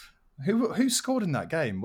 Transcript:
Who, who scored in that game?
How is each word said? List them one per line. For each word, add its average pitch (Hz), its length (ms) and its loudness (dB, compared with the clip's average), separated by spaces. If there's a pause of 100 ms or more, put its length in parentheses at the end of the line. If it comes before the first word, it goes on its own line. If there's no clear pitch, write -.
(460)
Who, 226 260 2
who 254 160 2
scored 247 360 0
in 165 80 0
that 98 180 -2
game? 110 340 0